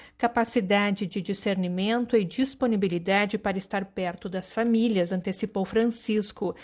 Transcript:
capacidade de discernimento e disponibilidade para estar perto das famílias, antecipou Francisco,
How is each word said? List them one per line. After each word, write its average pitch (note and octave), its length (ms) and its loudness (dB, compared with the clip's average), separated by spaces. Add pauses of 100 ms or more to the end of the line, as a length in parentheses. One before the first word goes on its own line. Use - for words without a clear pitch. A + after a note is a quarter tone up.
(160)
capacidade G#3 920 2
de G3+ 120 -6
discernimento G3 960 0
e G#3 80 4
disponibilidade G3+ 1120 0
para G3 220 -2
estar F#3+ 260 -4
perto F#3 440 -6
das F#3 240 -8
famílias, A3+ 580 2
antecipou F#3+ 540 -2
Francisco, G#3+ 1000 0